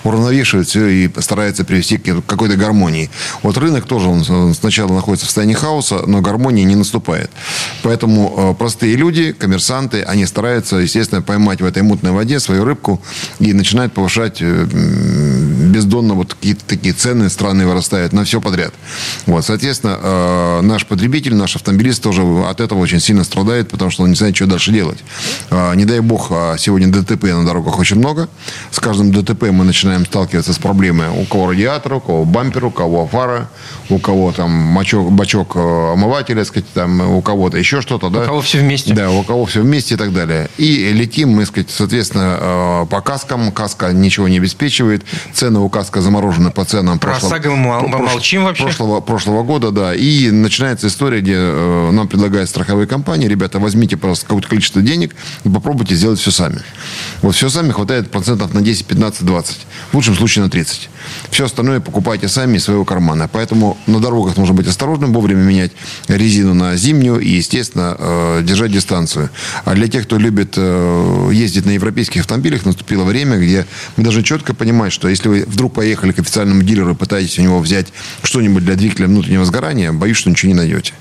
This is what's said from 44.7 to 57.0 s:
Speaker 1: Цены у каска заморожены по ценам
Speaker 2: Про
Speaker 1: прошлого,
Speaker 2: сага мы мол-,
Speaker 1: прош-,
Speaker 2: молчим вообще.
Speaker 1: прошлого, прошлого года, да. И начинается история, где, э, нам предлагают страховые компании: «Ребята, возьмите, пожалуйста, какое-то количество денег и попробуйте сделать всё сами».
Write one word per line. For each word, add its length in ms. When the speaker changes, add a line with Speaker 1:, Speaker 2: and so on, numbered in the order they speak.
Speaker 1:
Цены 260
у 80
каска 320
заморожены 500
по 140
ценам 340
Speaker 2:
Про 140
Speaker 1:
прошлого, 220
Speaker 2:
сага 160
мы 60
мол-, 340
Speaker 1:
прош-, 220
Speaker 2:
молчим 320
вообще. 200
Speaker 1:
прошлого, 360
прошлого 420
года, 280
да. 240
И 360
начинается 580
история, 320
где, 160
э, 560
нам 160
предлагают 400
страховые 380
компании: 400
«Ребята, 320
возьмите, 380
пожалуйста, 300
какое-то 220
количество 340
денег 320
и 40
попробуйте 460
сделать 260
всё 100
сами». 300